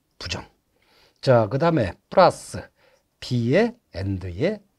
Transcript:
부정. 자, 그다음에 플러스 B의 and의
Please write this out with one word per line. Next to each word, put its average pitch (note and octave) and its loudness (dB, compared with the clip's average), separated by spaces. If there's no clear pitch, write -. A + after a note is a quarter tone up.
부정. - -10
자, A#2 4
그다음에 C3+ 0
플러스 - 2
B의 C3 0
and의 F#2+ -6